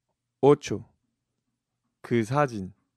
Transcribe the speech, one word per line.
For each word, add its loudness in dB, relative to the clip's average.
Ocho, 2
그 -2
사진. -4